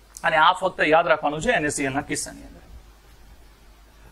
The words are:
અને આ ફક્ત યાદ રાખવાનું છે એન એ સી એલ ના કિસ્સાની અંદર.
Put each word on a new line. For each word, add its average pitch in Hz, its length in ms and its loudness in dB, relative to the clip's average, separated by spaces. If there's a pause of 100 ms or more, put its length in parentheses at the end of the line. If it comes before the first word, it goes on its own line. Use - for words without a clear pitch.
(220)
અને 165 140 0
આ 165 180 4
ફક્ત 180 380 -2
યાદ 170 200 4
રાખવાનું 151 320 -2
છે 170 140 0
એન 151 120 -2
એ - 60 -6
સી 139 140 -4
એલ 131 80 -8
ના 143 140 -4
કિસ્સાની - 360 -10
અંદર. - 160 -20 (1500)